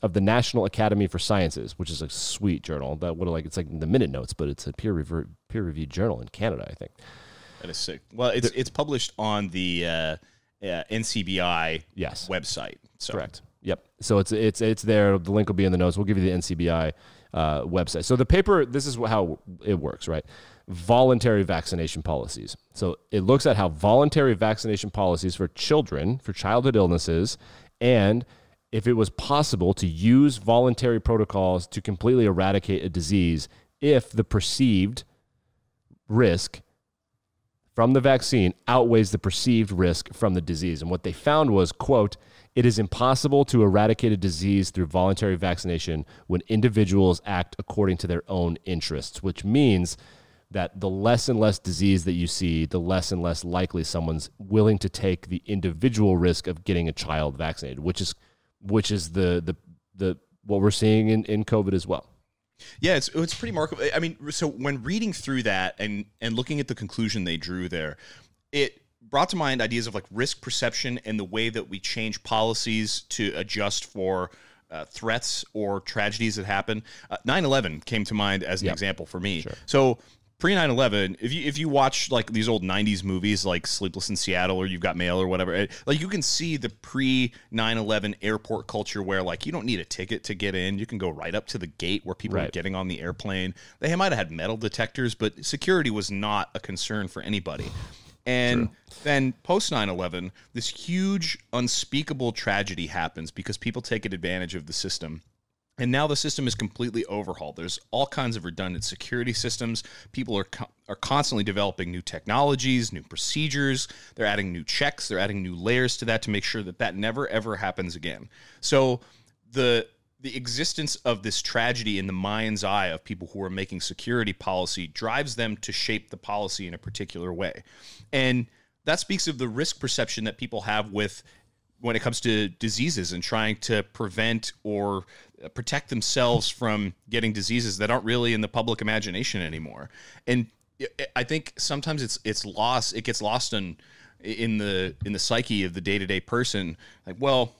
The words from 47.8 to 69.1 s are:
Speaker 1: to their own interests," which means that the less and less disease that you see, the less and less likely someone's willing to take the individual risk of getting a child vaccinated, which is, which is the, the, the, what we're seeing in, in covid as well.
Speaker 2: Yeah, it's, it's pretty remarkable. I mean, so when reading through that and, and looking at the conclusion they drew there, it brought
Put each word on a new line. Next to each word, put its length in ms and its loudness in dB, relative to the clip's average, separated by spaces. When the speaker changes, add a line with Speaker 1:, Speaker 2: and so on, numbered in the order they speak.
Speaker 1:
to 80 -6
their 220 -2
own 360 0
interests," 580 -6
which 220 -4
means 520 4
that 300 -6
the 80 -2
less 400 2
and 120 4
less 180 4
disease 460 4
that 80 0
you 160 0
see, 360 0
the 140 -2
less 320 0
and 120 -2
less 220 -2
likely 380 -2
someone's 560 -2
willing 400 4
to 100 -2
take 400 -2
the 180 -4
individual 720 2
risk 300 2
of 180 -6
getting 240 2
a 40 0
child 440 -2
vaccinated, 440 -6
which 200 -2
is, 140 -4
which 320 0
is 180 -2
the, 340 2
the, 120 -4
the, 200 0
what 160 0
we're 100 6
seeing 380 4
in, 160 4
in 200 0
covid 280 2
as 160 0
well. 180 -2
Speaker 2:
Yeah, 140 4
it's, 140 0
it's 260 -2
pretty 160 -6
remarkable. 320 -2
I 60 0
mean, 180 -2
so 160 -2
when 380 -4
reading 280 -2
through 300 -2
that 380 0
and, 240 -4
and 160 -2
looking 240 -2
at 80 -6
the 60 -6
conclusion 500 -4
they 120 -2
drew 320 -6
there, 280 -6
it 280 0
brought 280 0